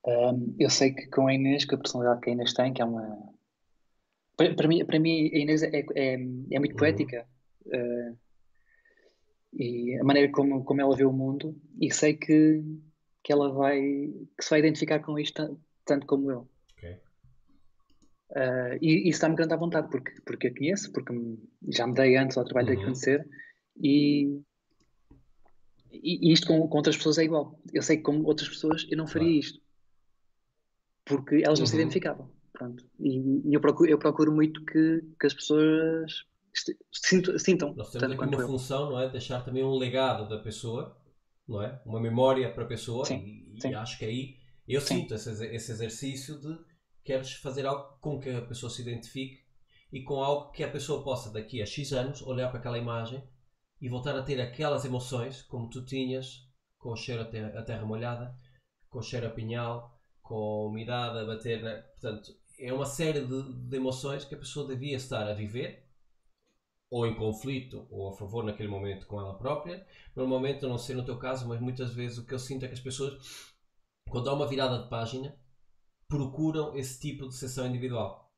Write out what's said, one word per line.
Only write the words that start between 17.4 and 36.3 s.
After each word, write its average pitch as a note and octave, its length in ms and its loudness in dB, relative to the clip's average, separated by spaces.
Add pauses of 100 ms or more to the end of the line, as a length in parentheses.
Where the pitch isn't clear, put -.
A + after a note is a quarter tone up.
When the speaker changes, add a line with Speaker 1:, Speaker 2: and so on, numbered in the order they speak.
Speaker 1:
Eh, B2+ 460 0
e, E3+ 260 6
e - 20 8
isso D3+ 120 2
dá-me D#3+ 140 4
grande E3 180 2
à D#3+ 40 0
vontade, E3+ 320 0
porque, C3 220 -6 (140)
porque - 220 -4
a B2 60 0
conheço, C#3+ 380 -2
porque B2+ 220 -4
me, A#2 240 -6 (320)
já B2 180 0
me B2 60 -2
dei C3 240 8
antes C3+ 200 2
ao A#2+ 80 0
trabalho B2 220 2
de C3+ 60 4
a A2+ 40 2
Speaker 2:
Uhum. F#2+ 40 -4
Speaker 1:
conhecer, C3 460 0 (540)
e, C#3+ 600 4 (1500)
e, E3+ 380 4
e D#3+ 40 12
isto - 140 6
com, D#3+ 200 8
com D3+ 100 2
outras D3+ 200 6
pessoas D#3 200 4
é D#3+ 60 6
igual. D#3 360 0 (140)
Eu D3 80 2
sei D#3 160 4
que D#3 60 -6
com D3+ 200 2
outras D3+ 260 2
pessoas - 400 0
eu D#3 80 0
não D#3+ 100 -2
faria D#3+ 200 2
Speaker 2:
Claro. D#3 120 6
Speaker 1:
isto, - 200 -4 (1500)
porque C#3+ 400 2
elas D3+ 140 6
não - 60 4
se E3 100 2
Speaker 2:
Uhum. D#3 60 4
Speaker 1:
identificavam. - 500 -2 (220)
Pronto. B2 300 -10 (160)
E, C3+ 500 2
e C#3+ 40 6
eu D3 80 6
procuro, D#3 280 6
eu D3 100 6
procuro D#3 320 4
muito D#3 340 4
que, D#3+ 360 4 (180)
que D3 80 4
as C#3 60 2
pessoas D#3+ 760 2 (420)